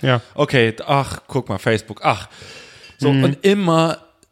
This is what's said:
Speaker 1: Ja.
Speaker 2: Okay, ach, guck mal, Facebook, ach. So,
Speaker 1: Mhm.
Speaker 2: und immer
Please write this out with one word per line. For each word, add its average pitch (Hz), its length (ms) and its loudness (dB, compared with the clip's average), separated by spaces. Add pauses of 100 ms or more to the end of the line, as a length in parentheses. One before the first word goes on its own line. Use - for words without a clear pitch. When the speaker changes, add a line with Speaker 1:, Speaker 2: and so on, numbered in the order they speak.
Speaker 1:
Ja. 127 220 0 (120)
Speaker 2:
Okay, 123 400 2 (120)
ach, 139 400 -2
guck - 240 -6
mal, 95 80 -6
Facebook, 110 440 -4
ach. 113 260 -2 (680)
So, 139 140 2
Speaker 1:
Mhm. 135 120 4
Speaker 2:
und 139 200 0
immer 165 540 2 (340)